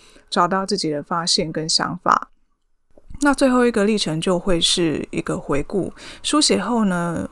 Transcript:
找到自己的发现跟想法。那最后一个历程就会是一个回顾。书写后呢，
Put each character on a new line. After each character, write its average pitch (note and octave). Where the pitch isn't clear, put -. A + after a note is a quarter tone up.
找 F3
到 F#3+
自 G3
己 D#3+
的 D3
发 E3+
现 E3+
跟 D#3+
想 -
法。 -
那 C#4+
最 C4+
后 B3+
一 A#3+
个 G#3+
历 G#3+
程 G3+
就 F3+
会 F3
是 E3
一 -
个 D#3+
回 -
顾。 -
书 D4+
写 G3+
后 A3
呢， F3